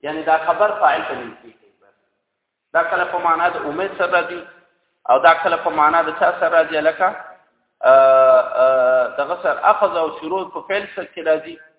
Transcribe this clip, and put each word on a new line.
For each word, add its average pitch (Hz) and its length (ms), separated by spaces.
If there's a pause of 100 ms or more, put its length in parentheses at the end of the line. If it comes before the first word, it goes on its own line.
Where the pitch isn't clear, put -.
یعنی 151 220
دا 160 140
خبر 175 420
فاعل 147 220
ته - 120
نږدې 117 460
کیږي. 101 300 (840)
دا 165 100
کله 180 220
په 180 120
معنا 170 320
د 165 80
امید 156 400
سره 175 240
راځي 175 200 (680)
او 131 100
دا 165 140
کله 165 240
په 165 120
معنا 156 320
د 156 180
چا 175 200
سره 165 240
راځي؟ 156 100
لکه، 160 360 (760)
آه، 131 580 (220)
آه، 127 440 (100)
دغه 156 260
سره 160 260
اخذ 202 280
او 160 220
شروع 180 300
په 156 180
فعل 196 280
سره 180 100
کې 160 220
راځي. 160 300 (200)